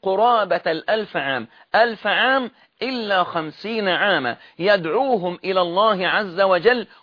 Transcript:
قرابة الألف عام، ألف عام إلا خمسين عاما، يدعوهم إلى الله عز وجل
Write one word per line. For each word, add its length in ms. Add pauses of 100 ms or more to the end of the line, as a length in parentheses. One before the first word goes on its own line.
قرابة 680
الألف 500
عام، 300 (280)
ألف 320
عام 440 (300)
إلا 420
خمسين 680
عاما، 480 (220)
يدعوهم 840
إلى 180
الله 460
عز 340
وجل 460 (160)